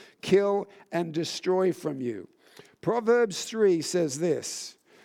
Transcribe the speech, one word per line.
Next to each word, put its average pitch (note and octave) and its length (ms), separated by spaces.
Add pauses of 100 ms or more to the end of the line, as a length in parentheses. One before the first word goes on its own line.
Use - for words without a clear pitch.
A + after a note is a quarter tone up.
(200)
kill, G3+ 480 (220)
and E3 240
destroy F#3 580
from C#3+ 280
you. A2 280 (520)
Proverbs A3+ 640
three G3 380
says D3+ 360
this. D#3 580 (280)